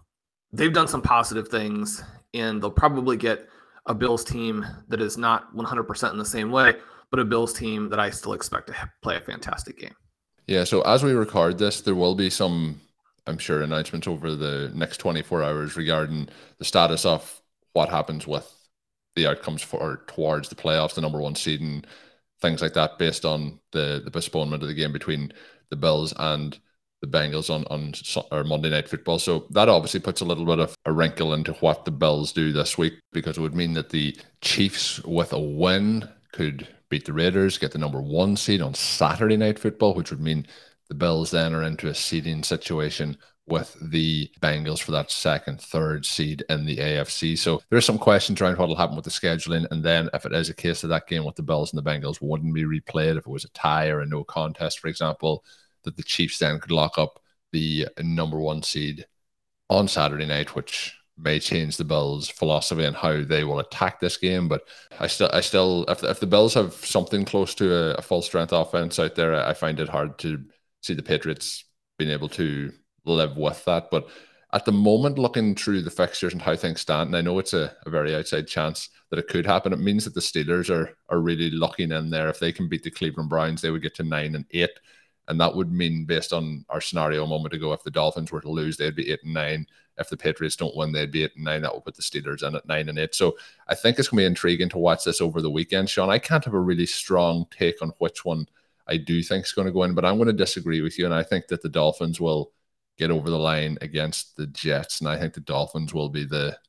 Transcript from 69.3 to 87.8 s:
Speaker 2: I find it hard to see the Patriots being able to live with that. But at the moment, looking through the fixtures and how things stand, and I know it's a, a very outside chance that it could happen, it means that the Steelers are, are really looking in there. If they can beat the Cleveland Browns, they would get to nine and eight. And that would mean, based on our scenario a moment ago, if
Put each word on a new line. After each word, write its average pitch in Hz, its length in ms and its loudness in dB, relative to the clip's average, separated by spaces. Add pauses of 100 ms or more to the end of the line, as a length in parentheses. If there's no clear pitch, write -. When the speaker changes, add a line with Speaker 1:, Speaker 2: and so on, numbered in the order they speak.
Speaker 2:
I 78 100 0
find 78 260 -2
it 76 100 -4
hard 76 300 -2
to 78 240 -4 (380)
see - 120 -4
the 76 100 -4
Patriots - 640 -4 (320)
being 78 140 -2
able 73 180 -4
to 71 420 -2 (320)
live 80 320 2
with 73 300 -2
that. 85 240 0
But 78 180 0 (460)
at - 120 0
the 113 60 4
moment, 110 460 6
looking 117 380 2
through 98 260 0
the 82 80 -4
fixtures 90 440 0
and 87 80 -8
how 80 140 2
things 82 260 -2
stand, 80 260 0
and 87 100 0
I 85 40 2
know 87 180 0
it's - 140 -2
a, 78 220 0 (120)
a - 20 -8
very 78 260 0
outside 78 320 -2
chance 78 420 -4 (200)
that 82 80 -4
it 85 100 -4
could 87 200 0
happen, 95 260 4
it 73 60 0
means 101 260 2
that - 80 -8
the - 60 -6
Steelers 85 500 0
are, 82 260 0 (140)
are 85 100 2
really 82 300 0
looking 82 420 0
in 80 200 -2
there. 78 180 0
If 78 80 -4
they 85 140 0
can 87 160 -4
beat 80 160 -4
the 80 80 -8
Cleveland 78 380 -4
Browns, 80 320 0
they 82 100 -2
would 80 100 -2
get 78 140 -6
to 87 80 -6
nine 78 320 -2
and 73 160 -8
eight. 87 180 2 (580)
And 80 120 0
that 82 160 4
would 87 160 0
mean, 82 340 0
based 80 280 0
on 78 360 -4
our 78 120 -4
scenario 78 420 0
a 78 40 -4
moment 78 260 -4
ago, 78 200 -4
if 76 100 -6